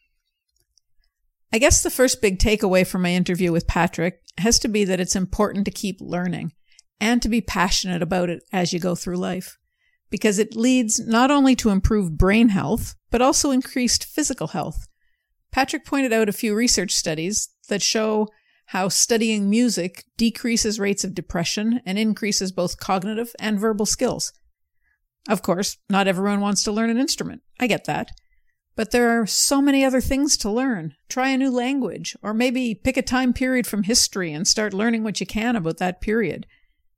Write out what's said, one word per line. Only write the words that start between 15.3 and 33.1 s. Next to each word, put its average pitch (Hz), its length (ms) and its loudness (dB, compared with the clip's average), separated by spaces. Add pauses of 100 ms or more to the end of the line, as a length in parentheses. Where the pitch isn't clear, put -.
Patrick 269 320 -2
pointed 269 260 0
out 220 160 2
a 196 60 -2
few 214 200 -2
research 220 380 0
studies 165 560 -4 (220)
that 202 120 -2
show 214 460 0 (380)
how 190 240 -4
studying 220 600 2
music 202 540 0 (140)
decreases 226 640 0
rates 202 240 -2
of 185 100 -8
depression 208 720 -2
and 190 120 -4
increases 208 540 -2
both 180 260 -4
cognitive 208 600 -4
and 214 180 -2
verbal 214 280 0
skills. - 480 -2 (960)
Of - 160 -2
course, 190 340 -2 (120)
not 196 180 2
everyone 196 320 0
wants 202 240 0
to 214 80 -2
learn 226 180 0
an 233 80 0
instrument. - 440 -4 (180)
I 247 80 2
get 202 180 0
that. - 240 -4 (640)
But 220 160 -4
there 233 280 4
are 214 80 0
so - 340 2
many 277 220 4
other 262 160 2
things 269 380 0
to 208 120 -4
learn. 214 460 -2 (140)
Try 262 180 -2
a 269 100 2
new 269 140 0
language, 247 720 -4
or 208 100 -4
maybe 247 400 0
pick 262 220 -2
a 269 60 2
time 254 320 0